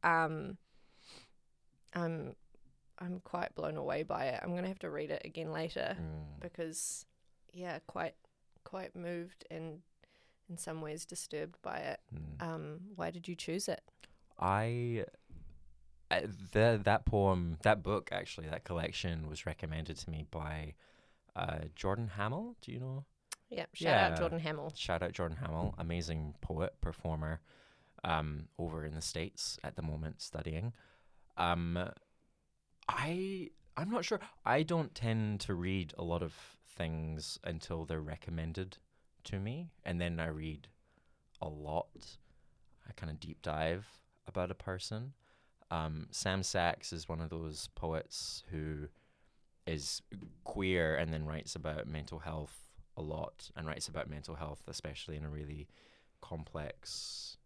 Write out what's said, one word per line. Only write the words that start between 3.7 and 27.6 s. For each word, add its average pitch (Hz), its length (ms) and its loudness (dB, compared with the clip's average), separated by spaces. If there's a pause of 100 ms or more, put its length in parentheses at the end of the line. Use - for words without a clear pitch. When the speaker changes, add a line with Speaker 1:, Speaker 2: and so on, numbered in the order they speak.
Speaker 1:
away 143 260 0
by - 240 0
it. 123 160 0
I'm 175 120 -2
gonna 180 140 0
have 190 120 -4
to 175 100 -4
read 151 200 -2
it 151 140 -2
again 160 280 -6
later 160 480 -2
Speaker 2:
Mm. 156 400 -6
Speaker 1:
because, - 680 -6 (460)
yeah, 175 340 -6
quite, 165 280 -2 (500)
quite - 320 -8
moved 175 540 -6
and 165 320 -8 (680)
in 175 80 -8
some 160 240 -4
ways 156 240 -4
disturbed 165 580 -6
by - 160 -2
it. 143 220 -2 (140)
Speaker 2:
Mm. 151 320 -6
Speaker 1:
Um, 160 340 -6 (140)
why 170 160 -2
did 170 180 -8
you 175 60 -2
choose 170 340 0
it? - 140 0 (560)
Speaker 2:
I, 113 680 4 (1040)
uh, 87 100 8 (320)
the, 110 320 10
that 104 220 8
poem, 92 560 8
that 104 200 8
book, 95 300 2
actually, 87 360 -4
that - 160 -4
collection 82 640 0
was 76 180 -6
recommended 78 500 -2
to - 140 -6
me 78 200 -4
by, 78 440 -4 (600)
uh, 82 260 0 (140)
Jordan 104 420 2
Hamill. 151 440 -2
Do - 100 -12
you 123 80 -4
know? 131 260 -4 (440)
Speaker 1:
Yeah, - 260 -4
shout 165 200 6
out 175 180 10
Speaker 2:
Yeah. 117 60 4
Speaker 1:
Jordan 165 220 2
Hamill. 156 360 -2
Speaker 2:
Shout 85 260 2
out 87 100 2
Jordan 82 260 0
Hamill, 80 400 2
amazing 82 640 0
poet, - 400 0
performer, 78 600 0 (640)